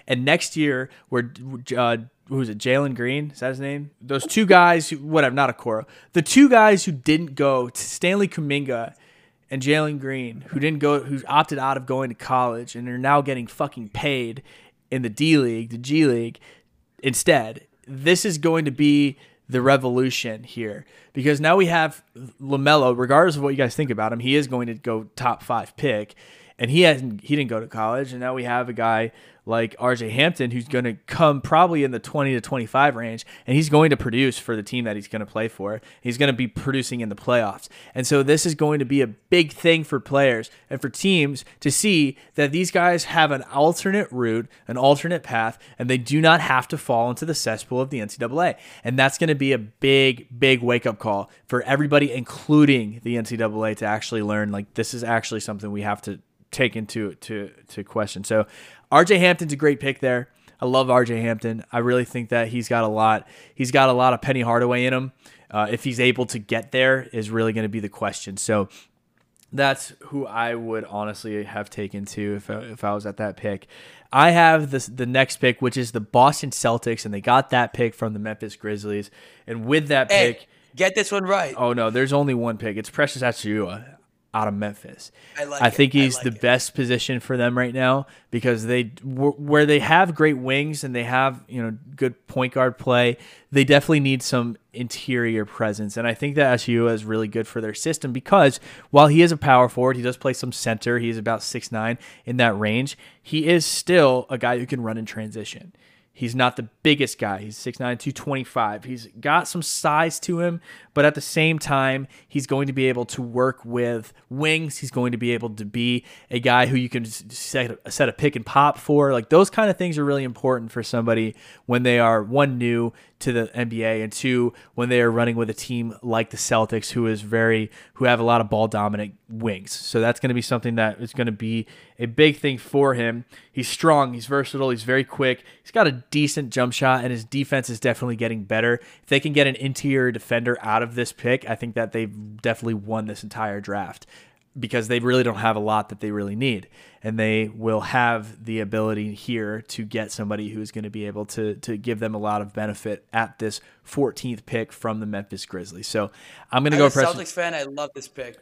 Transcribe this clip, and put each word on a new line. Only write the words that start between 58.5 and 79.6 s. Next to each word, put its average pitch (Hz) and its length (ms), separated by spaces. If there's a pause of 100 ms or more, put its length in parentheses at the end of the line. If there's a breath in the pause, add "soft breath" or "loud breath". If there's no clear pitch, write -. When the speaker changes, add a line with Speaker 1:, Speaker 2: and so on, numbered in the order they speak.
Speaker 1:
R 156 140
J 190 140
Hampton's 175 340
a - 20
great 143 240
pick 135 220
there. 123 260 (320 soft breath)
I 131 60
love 127 240
R 123 160
J 117 160
Hampton. 113 500
I 120 60
really 123 260
think 120 240
that 117 220
he's 120 180
got 117 160
a 110 60
lot. 107 360 (300 soft breath)
He's 127 160
got 135 160
a 127 60
lot 127 180
of 120 100
Penny 131 200
Hardaway 120 420
in 127 100
him. 131 200 (360 soft breath)
Uh, 107 220
if 117 140
he's 123 160
able 123 240
to 113 140
get 113 340
there 131 400
is 107 160
really 113 240
gonna 110 160
be 110 100
the 101 80
question. - 480
So 104 320 (840)
that's 135 400 (140)
who 139 180
I 117 300
would 113 280
honestly 104 640
have 104 240
taken 101 340
too 104 320
if, 101 140
if 107 340
I 104 100
was 104 120
at 101 100
that 104 220
pick. 101 300 (440 loud breath)
I 151 200
have 160 400
this, 135 160
the 123 180
next 127 320
pick, 123 240
which 123 160
is 120 160
the 117 80
Boston 131 480
Celtics, 117 560
and 104 80
they 101 80
got 127 300
that 120 200
pick 117 220
from 113 180
the 107 80
Memphis 107 380
Grizzlies. 104 520 (380 soft breath)
And 117 180